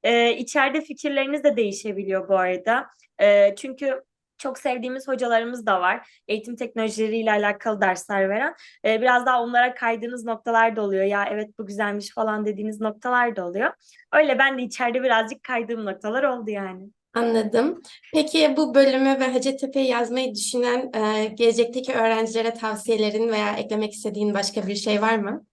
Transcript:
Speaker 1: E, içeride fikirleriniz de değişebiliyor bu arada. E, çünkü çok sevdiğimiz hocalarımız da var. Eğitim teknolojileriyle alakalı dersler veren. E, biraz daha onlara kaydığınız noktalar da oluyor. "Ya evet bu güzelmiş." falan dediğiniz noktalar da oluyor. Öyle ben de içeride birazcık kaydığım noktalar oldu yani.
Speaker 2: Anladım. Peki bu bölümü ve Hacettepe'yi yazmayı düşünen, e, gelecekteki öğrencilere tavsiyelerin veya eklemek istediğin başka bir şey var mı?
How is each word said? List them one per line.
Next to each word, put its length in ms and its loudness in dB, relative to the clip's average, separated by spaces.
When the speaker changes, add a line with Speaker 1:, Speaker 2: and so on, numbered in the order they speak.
Speaker 1:
E, 320 4
içeride 460 0
fikirleriniz 640 -4
de 120 4
değişebiliyor 720 -4
bu 80 4
arada. 500 0
E, 360 6
çünkü 460 -4
çok 200 -8
sevdiğimiz 500 -6
hocalarımız 580 -2
da 140 2
var. 280 0
Eğitim 280 -6
teknolojileriyle 720 -2
alakalı 500 0
dersler 480 0
veren. 260 -2
E, 160 2
biraz 260 4
daha 160 2
onlara 320 2
kaydığınız 500 -4
noktalar 520 2
da 60 -2
oluyor. 220 0
"Ya 260 0
evet 280 -6
bu 80 -10
güzelmiş." 480 -4
falan 320 -2
dediğiniz 340 -6
noktalar 560 -2
da 100 -6
oluyor. 240 -2
Öyle 260 4
ben 200 2
de 40 -4
içeride 400 -2
birazcık 400 0
kaydığım 420 -4
noktalar 380 -4
oldu 280 -2
yani. 380 -8
Speaker 2:
Anladım. 680 0
Peki 420 4
bu 180 0
bölümü 460 4
ve 120 0
Hacettepe'yi 560 0
yazmayı 460 -2
düşünen, 600 -2
e, 300 0
gelecekteki 680 0
öğrencilere 600 0
tavsiyelerin 760 0
veya 240 0
eklemek 360 -4
istediğin 420 -2
başka 320 -2
bir 80 -4
şey 280 0
var 160 2
mı? 340 -6